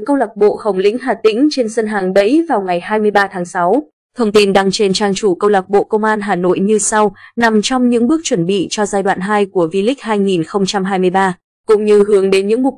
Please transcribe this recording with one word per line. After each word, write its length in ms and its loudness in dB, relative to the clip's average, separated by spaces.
câu 100 0
lạc 200 -4
bộ 260 2
Hồng 160 -2
Lĩnh 200 0
Hà 160 -4
Tĩnh 380 2
trên 180 -2
sân 180 -4
Hàng 260 -2
Đẫy 360 2
vào 120 0
ngày 180 -2
hai 200 -4
mươi 120 2
ba 160 2
tháng 180 -6
sáu. 380 0
Thông 140 0
tin 220 4
đăng 180 2
trên 220 0
trang 200 0
chủ 220 0
câu 140 0
lạc 200 0
bộ 140 2
Công 200 -2
an 180 0
Hà 140 -4
Nội 240 0
như 180 0
sau: 380 0
nằm 260 2
trong 280 0
những 180 0
bước 160 0
chuẩn 220 -2
bị 240 -2
cho 160 -4
giai 180 -2
đoạn 160 -2
hai 260 -2
của 220 -2
V-League 320 -2
hai 200 -4
nghìn 240 0
không 220 -2
trăm 200 -4
hai 140 -2
mươi 100 2
ba, 280 0
cũng 180 2
như 220 6
hướng 220 2
đến 180 0
những 160 0
mục 140 0